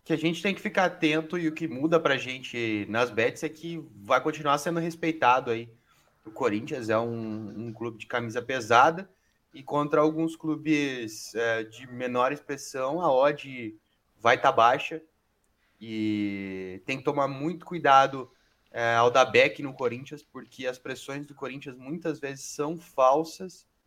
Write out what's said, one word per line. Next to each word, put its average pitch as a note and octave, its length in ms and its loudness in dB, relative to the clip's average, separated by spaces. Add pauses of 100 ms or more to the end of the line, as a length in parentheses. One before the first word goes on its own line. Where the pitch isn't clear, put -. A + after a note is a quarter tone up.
O - 60 -20
que E3+ 60 0
a D3 40 0
gente E3 240 -2
tem G3 140 -2
que - 60 -16
ficar G3 240 0
atento D#3+ 520 -2
e D#3+ 100 -2
o D#3 60 -2
que D#3+ 140 -8
muda D3+ 320 2
pra C3+ 180 2
gente A#2+ 720 -4
nas A#2 200 0
bets A2+ 340 -2
é D3+ 60 -4
que E3 360 -10 (100)
vai A2 260 2
continuar D3+ 360 0
sendo E3+ 220 -2
respeitado D#3 720 0
aí. A#2 180 -4 (560)
O A2 60 -16
Corinthians A#2 580 -2
é A2 80 4
um, A2 720 -6
um A2+ 60 -12
clube A#2 240 -8
de - 80 -14
camisa A#2+ 360 -4
pesada C3 680 4 (440)
e C3+ 80 -18
contra D3 400 2
alguns D#3+ 340 0
clubes, C#3+ 1000 -4
é, A2+ 280 0
de A#2+ 240 -16
menor B2 440 0
expressão, C#3 680 -6
a D#3 120 4
odd C3 640 0 (420)
vai A#2 200 6
tá C#3 120 6
baixa B2+ 500 4 (800)
e G2+ 1040 -4
tem C3+ 120 -4
que C3+ 60 -14
tomar C#3+ 240 0
muito C#3+ 380 -6
cuidado, C3+ 680 4 (400)
é, A#2 240 0
ao A#2+ 140 6
dar B2+ 160 6
back B2+ 380 4
no C3+ 100 -10
Corinthians, C3+ 500 -6
porque B2+ 440 -12
as B2 100 -6
pressões C#3 480 -10
do C#3+ 100 -20
Corinthians C#3 420 -12
muitas D3+ 420 -8
vezes C#3 260 -10
são D3+ 320 -6
falsas, D#3+ 880 0 (220)